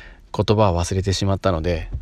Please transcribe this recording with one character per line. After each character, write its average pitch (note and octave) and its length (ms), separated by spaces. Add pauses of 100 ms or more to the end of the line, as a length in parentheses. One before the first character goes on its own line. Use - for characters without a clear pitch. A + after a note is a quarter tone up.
(340)
ー、 G#2+ 120
言 G#2 120
葉 G2+ 160
は E2+ 100
忘 F#2 100
れ F#2+ 100
て G2 100
し F#2+ 100
ま G2 120
っ F2+ 40
た F#2+ 140
の D#2+ 80
で、 E2 280 (120)